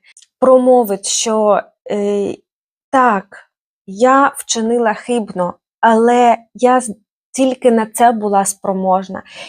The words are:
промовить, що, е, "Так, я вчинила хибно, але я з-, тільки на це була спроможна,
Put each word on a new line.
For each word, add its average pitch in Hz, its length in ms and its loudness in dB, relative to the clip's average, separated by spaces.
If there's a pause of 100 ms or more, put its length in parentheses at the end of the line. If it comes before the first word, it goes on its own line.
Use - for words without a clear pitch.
(400)
промовить, 247 680 2
що, 214 560 0 (300)
е, 202 440 -4 (560)
"Так, 247 340 0 (600)
я 254 500 2
вчинила 226 560 -2
хибно, 196 600 -6 (260)
але 233 580 2 (160)
я 247 280 0
з-, 240 140 -12 (360)
тільки 262 400 0
на 226 140 0
це 233 260 2
була 202 340 -2
спроможна, 190 800 -4 (260)